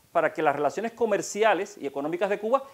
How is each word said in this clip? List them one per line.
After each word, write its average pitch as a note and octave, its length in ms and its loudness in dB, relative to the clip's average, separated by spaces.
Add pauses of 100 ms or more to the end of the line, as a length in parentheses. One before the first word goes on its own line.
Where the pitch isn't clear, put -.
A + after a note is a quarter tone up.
(120)
para D3+ 200 2
que E3 120 -4
las C#3+ 120 4
relaciones D3+ 360 -2
comerciales G3+ 880 0
y C#3 80 -6
económicas E3 420 -4
de G3+ 100 -2
Cuba A3+ 240 0 (100)